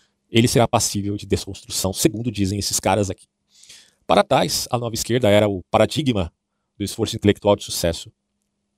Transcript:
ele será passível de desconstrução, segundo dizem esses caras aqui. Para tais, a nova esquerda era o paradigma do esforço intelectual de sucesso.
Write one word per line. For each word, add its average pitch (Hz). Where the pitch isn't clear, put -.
ele 117
será 120
passível 101
de 101
desconstrução, -
segundo 120
dizem 101
esses 101
caras 95
aqui. -
Para 202
tais, 156
a 123
nova 117
esquerda 117
era 104
o 98
paradigma 110
do 101
esforço 101
intelectual 101
de -
sucesso. -